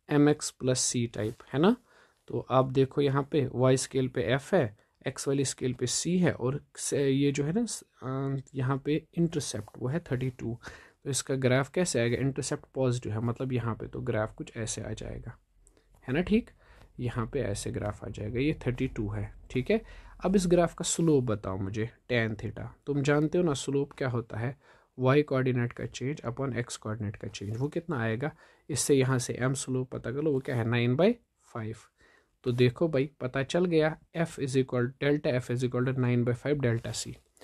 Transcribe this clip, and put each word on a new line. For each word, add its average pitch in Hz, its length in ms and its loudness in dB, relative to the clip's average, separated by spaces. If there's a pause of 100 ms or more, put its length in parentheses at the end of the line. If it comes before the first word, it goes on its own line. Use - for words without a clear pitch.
एमएक्स 147 420 4
प्लस - 400 0
C 117 220 0
टाइप, 107 300 -4 (100)
है 135 60 0
ना? 202 160 6 (540)
तो - 220 -6
आप 131 200 4
देखो 135 300 2
यहाँ 139 300 2
पे 143 220 2
वाई 131 240 6
स्केल 131 300 -2
पे 127 180 -2
एफ 131 280 0
है, 127 220 2 (320)
एक्स - 200 -6
वाली 139 180 2
स्केल 127 280 -2
पे 127 140 -2
सी 170 320 0
है 165 140 4
और 135 260 -2 (180)
से-, - 220 -2
ये 139 320 4
जो 139 120 0
है 151 100 -2
ना 233 120 0
स-, - 180 -8 (200)
अ, 135 380 -4 (140)
यहाँ 135 300 0
पे 147 100 2 (180)
इंटरसेप्ट 147 640 -2
वो 123 100 -4
है 151 140 -2
थर्टी 131 300 -2
टू। 120 260 -6 (460)
तो 139 60 -6
इसका 135 280 -2
ग्राफ 131 340 4
कैसे 180 280 2
आएगा? 120 180 2
इंटरसेप्ट 135 480 -2 (100)
पॉजिटिव 123 360 0
है, 110 100 -2
मतलब 120 320 -2
यहाँ 117 220 -2
पे 113 120 -8
तो 123 140 -8
ग्राफ 113 340 -2
कुछ - 220 -12
ऐसे 113 240 -6
आ 113 120 -8
जाएगा, 120 440 -10 (720)
है 120 60 -2
ना? 156 100 2
ठीक, 214 260 2 (500)
यहाँ 120 280 -2
पे 131 140 -2
ऐसे 107 300 -4
ग्राफ 104 340 -4
आ 104 40 -10
जाएगा, 110 300 -6
ये 151 260 0
थर्टी 131 240 0
टू 110 200 -4
है, 104 220 -6 (200)
ठीक 127 200 0
है। 220 100 2 (440)
अब 190 100 2
इस 180 120 2
ग्राफ 170 260 4
का - 120 -8
स्लोप 156 400 2
बताओ 101 320 -2
मुझे, 107 320 -4 (200)
टैन 113 260 0
theta। 107 320 -8 (180)
तुम 143 180 -2
जानते 151 340 2
हो 180 60 4
ना 160 120 2
स्लोप 139 380 -2
क्या 139 160 -2
होता 117 300 -4
है, 120 160 -4 (420)
वाई 131 260 6
कोऑर्डिनेट 127 500 0
का - 140 -8
चेंज 135 360 -6
upon 120 340 -4
एक्स 120 200 -6
कोऑर्डिनेट 107 380 -6
का - 140 -12
चेंज। 104 280 -8
वो 135 120 -2
कितना 165 320 -4
आएगा? 113 300 -2 (380)
इससे 143 260 2
यहाँ 131 240 4
से 123 160 -4
एम 131 200 0
स्लोप 127 360 -4
पता 120 200 -6
कर 139 100 -4
लो, 156 100 2
वो 131 80 2
क्या 131 160 -2
है? 113 140 2
नाइन 120 260 2
बाई 202 200 4 (320)
फ़ाइव। 110 280 -10 (680)
तो 127 80 2
देखो 123 340 4
भाई, 147 220 0 (120)
पता 127 220 -2
चल 175 220 0
गया, 156 300 2 (200)
F 165 240 -4
is 131 160 -2
equal, 127 340 2 (100)
delta 147 340 2
F 123 160 -2
is 123 140 -2
equal 123 240 0
to 131 80 0
nine 123 300 2
by 120 100 2
five 143 240 -2
delta 117 360 0
C। 120 180 -8 (300)